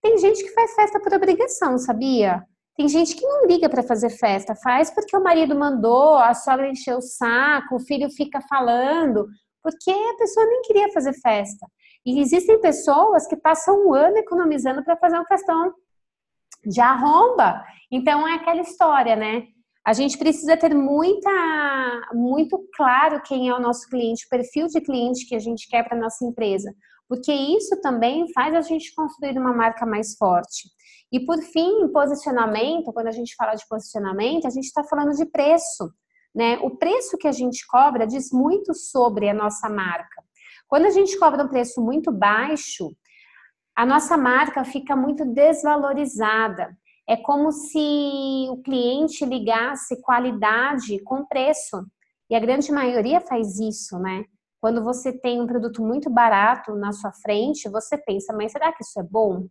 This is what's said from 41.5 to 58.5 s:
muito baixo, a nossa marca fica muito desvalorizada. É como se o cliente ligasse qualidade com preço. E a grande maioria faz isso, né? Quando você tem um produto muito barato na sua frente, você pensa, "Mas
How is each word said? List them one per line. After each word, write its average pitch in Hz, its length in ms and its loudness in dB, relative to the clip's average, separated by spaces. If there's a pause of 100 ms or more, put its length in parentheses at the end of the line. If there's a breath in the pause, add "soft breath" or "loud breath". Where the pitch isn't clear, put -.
muito 277 260 -2
baixo, 214 800 -2 (840 soft breath)
a 233 100 0
nossa 285 300 2
marca 269 480 2
fica 262 320 -4
muito 285 300 -2
desvalorizada. 269 1500 0 (320)
É 226 100 2
como 285 340 0
se 277 1000 -4
o 254 140 -10
cliente 269 600 -2
ligasse 247 760 -4
qualidade 233 1040 0
com 277 220 -6
preço. 262 600 -4 (440)
E 226 60 0
a 226 40 2
grande 269 320 0
maioria 254 480 0
faz 226 400 -4
isso, 214 400 -8
né? 190 240 -6 (380)
Quando 226 220 0
você 254 280 -4
tem 240 300 -4
um 233 60 -4
produto 233 360 -4
muito 269 260 -4
barato 226 640 2
na 202 180 -6
sua 202 180 -10
frente, 214 560 -4
você 220 300 -6
pensa, 202 340 -8
"Mas 214 200 -6